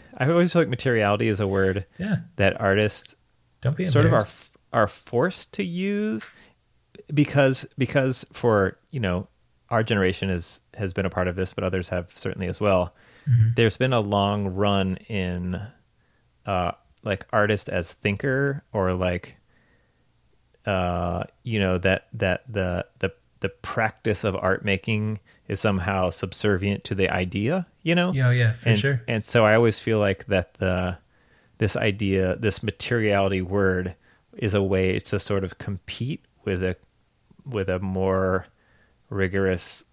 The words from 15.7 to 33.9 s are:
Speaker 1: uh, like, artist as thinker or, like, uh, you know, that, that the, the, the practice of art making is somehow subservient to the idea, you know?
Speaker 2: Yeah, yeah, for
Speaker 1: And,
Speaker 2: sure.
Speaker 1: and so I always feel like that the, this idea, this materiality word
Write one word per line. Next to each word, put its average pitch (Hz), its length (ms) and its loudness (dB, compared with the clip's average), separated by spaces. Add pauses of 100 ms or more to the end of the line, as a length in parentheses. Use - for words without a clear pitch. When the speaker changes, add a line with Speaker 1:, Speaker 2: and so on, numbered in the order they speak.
Speaker 1:
uh, 90 260 -2 (300)
like, 101 300 -4
artist 104 360 2
as 90 240 -4
thinker 139 800 -2
or, 92 220 0
like, 90 420 -4 (1300)
uh, 90 580 -2 (180)
you 113 160 -4
know, 92 200 2
that, 95 340 0
that 101 360 -2
the, 92 380 -2 (120)
the, 95 140 -2 (280)
the 98 80 -2
practice - 760 -4
of 95 120 0
art 95 280 0
making 107 540 -2 (300)
is 101 120 -4
somehow 95 500 0
subservient 101 760 -2
to 101 100 -6
the 95 180 2
idea, 101 540 -2 (160)
you 165 120 0
know? 180 180 2
Speaker 2:
Yeah, 127 180 2
yeah, 120 240 2
for - 140 -4
Speaker 1:
And, 110 100 4
Speaker 2:
sure. 131 300 0
Speaker 1:
and 113 160 -2
so 113 200 4
I 107 100 8
always 113 240 4
feel 110 200 0
like 101 280 0
that 92 280 0
the, 90 440 -2 (600)
this 107 180 0
idea, 98 600 0
this 107 260 -2
materiality 101 800 0
word 92 520 0 (420)